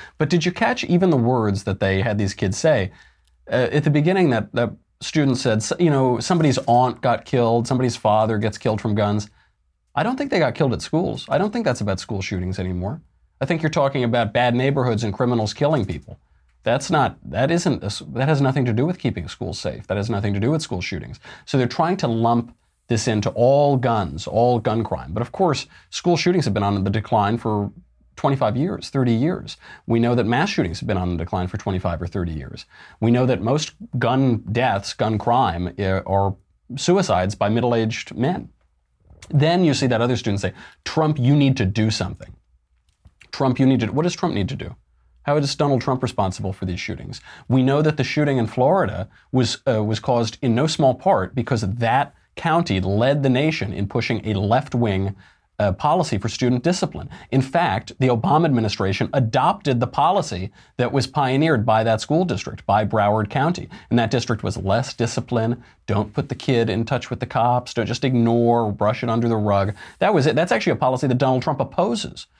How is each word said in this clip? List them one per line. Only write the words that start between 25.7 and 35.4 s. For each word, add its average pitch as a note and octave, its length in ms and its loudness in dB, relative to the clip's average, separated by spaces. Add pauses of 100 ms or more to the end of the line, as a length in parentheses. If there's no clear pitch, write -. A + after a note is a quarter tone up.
school - 260 0
shootings F3 280 2
have G#2 100 0
been G#2 80 0
on G2+ 220 0
the G2+ 60 0
decline G#2+ 460 0
for G#2 360 -2 (420)
twenty-five C3+ 420 0
years, C#3+ 340 -4
thirty B2 240 2
years. C#3+ 420 -2 (300)
We A#2 120 2
know A#2+ 160 2
that A#2 120 2
mass C3 220 2
shootings F2 300 -2
have - 80 -8
been G#2 120 0
on F2+ 180 -2
the E2+ 80 -4
decline F2+ 240 -4
for - 80 -8
twenty-five F2+ 440 -4
or F2 60 -4
thirty F2 260 -4
years. D2 340 -12 (340)
We A2+ 100 4
know B2 160 4
that B2 140 2
most C3+ 320 -2 (260)
gun A#2+ 540 2
deaths, A2+ 400 0
gun A2 260 -2
crime, G#2 580 0